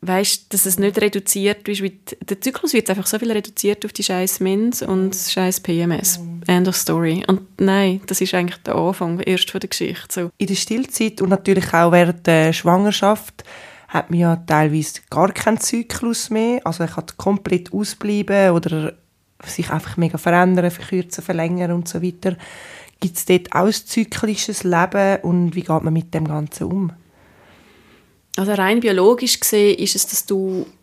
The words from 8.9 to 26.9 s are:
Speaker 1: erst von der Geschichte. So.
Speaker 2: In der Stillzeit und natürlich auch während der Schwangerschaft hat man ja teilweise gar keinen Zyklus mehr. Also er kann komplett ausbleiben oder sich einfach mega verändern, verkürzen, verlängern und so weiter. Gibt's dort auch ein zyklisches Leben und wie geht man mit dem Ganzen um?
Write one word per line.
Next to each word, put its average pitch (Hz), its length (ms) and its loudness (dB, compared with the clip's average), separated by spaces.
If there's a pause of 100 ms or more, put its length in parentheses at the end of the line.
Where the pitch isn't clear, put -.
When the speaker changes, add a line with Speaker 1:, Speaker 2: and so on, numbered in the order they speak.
Speaker 1:
erst 180 300 0
von 190 100 -6
der 190 80 -10
Geschichte. - 420 -6
So. 175 280 -6
Speaker 2:
In 202 80 0
der 202 80 -2
Stillzeit 220 680 -2
und 190 80 0
natürlich 190 460 2
auch 170 180 6
während 175 340 4
der 160 280 4
Schwangerschaft 202 880 0 (460)
hat - 200 -4
man 170 80 0
ja 170 180 4
teilweise 156 640 0 (100)
gar 180 220 4
keinen 220 280 0
Zyklus 233 680 -4
mehr. 226 340 0
Also 165 200 -2
er 160 40 -4
kann - 160 -8 (120)
komplett 196 560 -2
ausbleiben 202 800 2
oder 165 420 0 (500)
sich - 260 -6
einfach - 260 -6
mega 170 200 0
verändern, 175 540 4
verkürzen, 175 540 -6
verlängern 175 480 -2
und 170 160 -2
so 170 140 -6
weiter. 180 340 -4 (640)
Gibt's 180 240 -4
dort 180 280 2
auch 180 140 4
ein 214 60 4
zyklisches - 920 -4
Leben 190 580 2
und 175 320 2
wie 180 80 -4
geht 160 200 0
man 165 100 0
mit 165 220 -2
dem 160 140 0
Ganzen 151 360 -6
um? 180 280 -2 (1400)